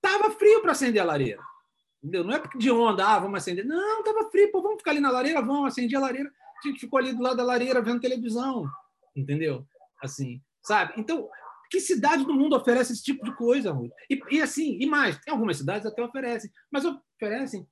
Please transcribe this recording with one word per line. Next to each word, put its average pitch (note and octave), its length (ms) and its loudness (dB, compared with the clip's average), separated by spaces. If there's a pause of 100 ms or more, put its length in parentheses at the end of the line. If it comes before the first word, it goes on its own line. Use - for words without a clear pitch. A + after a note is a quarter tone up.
tava G#4 300 4
frio A4 300 8
pra F4+ 100 2
acender A#3+ 300 2
a F3 40 2
lareira. C#3 360 0 (600)
Entendeu? E3+ 220 -2
Não G#3 100 -2
é D#4 60 0
porque - 180 -10
de B3 140 2
onda, A3+ 340 4
ah, G#3 140 6
vamos G3 180 -2
acender. F3+ 280 -4
Não, G4+ 360 -2
tava A4 300 0
frio, G#4 200 6
pô, F#4 100 0
vamos G#4+ 160 -2
ficar E4 140 -4
ali D4 100 0
na C4+ 100 2
lareira? C4+ 300 0
Vamos, C#4 260 0
acendi B3 280 -2
a C4+ 40 2
lareira. C4+ 320 -4 (320)
A D4 40 -4
gente C#4 120 -6
ficou C4 180 -2
ali B3+ 160 0
do A#3 80 -4
lado B3+ 140 0
da B3 80 -2
lareira B3 380 0
vendo A#3 180 -2
televisão, B3 640 -4 (480)
entendeu? C#3+ 540 -4 (340)
Assim, C3+ 400 -8 (220)
sabe? G3 340 0
Então, A3 320 -4 (400)
que F#4+ 120 0
cidade C#4+ 440 2
do D#4 80 -2
mundo C#4 220 4
oferece B3 380 2
esse - 100 -10
tipo C4+ 200 -4
de B3 120 -10
coisa, A#3 360 0
Ruth? A#2+ 200 -6 (180)
E, C#4 100 0 (120)
e D#4 100 2
assim, C#4 380 -2
e C4 80 0
mais, C4+ 320 2
tem D4 140 -10
algumas G#3 240 0
cidades F#3+ 280 -6
até A3 160 -6
oferecem, A#3+ 480 -8 (220)
mas C#4 140 -2
oferecem A3+ 880 -8